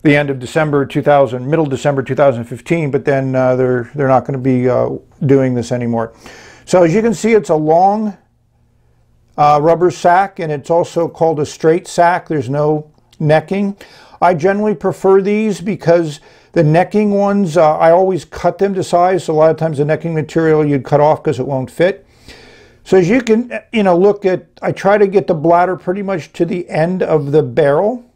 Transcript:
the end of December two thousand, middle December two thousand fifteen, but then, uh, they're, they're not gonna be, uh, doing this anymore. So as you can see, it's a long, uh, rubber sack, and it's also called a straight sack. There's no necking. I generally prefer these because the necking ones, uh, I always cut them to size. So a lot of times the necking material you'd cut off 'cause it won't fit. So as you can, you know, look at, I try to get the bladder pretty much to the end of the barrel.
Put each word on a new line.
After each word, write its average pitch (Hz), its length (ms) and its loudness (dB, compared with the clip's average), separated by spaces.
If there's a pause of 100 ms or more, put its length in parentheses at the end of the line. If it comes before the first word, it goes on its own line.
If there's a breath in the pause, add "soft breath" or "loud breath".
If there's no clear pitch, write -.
the 147 140 4
end 143 140 -2
of 135 80 -6
December 143 460 -2
two 139 180 -4
thousand, 131 460 2
middle 160 180 0
December 135 360 -2
two 127 120 -6
thousand 123 300 0
fifteen, 147 460 -4
but 135 140 -4
then, 135 300 -2
uh, 127 220 0
they're, 127 380 -2
they're 143 140 -2
not 123 180 2
gonna 139 120 -6
be, 127 300 0
uh, 120 220 0 (340)
doing 131 300 2
this 120 180 -4
anymore. 117 400 -4 (520 loud breath)
So 180 200 4
as 165 100 2
you 220 80 2
can 226 120 0
see, 220 180 -2
it's 214 160 0
a 160 80 2
long, 185 600 0 (1200)
uh, 147 240 4
rubber 165 300 2
sack, 185 480 0
and 160 140 -6
it's 143 180 -8
also 170 380 -2
called 160 320 -2
a 135 60 -2
straight - 420 0
sack. 170 400 0
There's 139 200 -4
no 151 420 -2 (280)
necking. 160 580 0 (460 loud breath)
I 180 120 4
generally 196 400 -2
prefer 190 460 2
these 208 400 -2
because 170 600 -2 (320 soft breath)
the 170 100 2
necking 180 480 2
ones, 202 460 0
uh, 160 220 4
I 165 120 4
always 185 340 2
cut - 340 -4
them 196 160 -2
to 185 100 -4
size. 175 400 0
So 165 80 -4
a 151 40 0
lot 160 140 4
of 151 60 -2
times 160 220 -4
the 147 60 0
necking 156 300 -4
material 156 500 0
you'd 143 200 -2
cut 143 160 0
off 151 220 2
'cause 131 180 -2
it 135 60 -4
won't 131 240 -6
fit. - 360 -2 (760 loud breath)
So 190 140 2
as 170 100 2
you 254 120 2
can, 233 400 -2 (120)
you 220 100 0
know, 185 140 2
look 202 280 2
at, 185 220 -2 (160)
I 185 100 -4
try 202 260 0
to 208 80 4
get 190 200 0
the 180 80 0
bladder 170 420 2
pretty 190 260 -6
much 190 320 -8
to 175 100 -2
the 175 240 -6
end 180 340 -2
of 143 300 -2
the 151 100 4
barrel. 156 640 0 (120)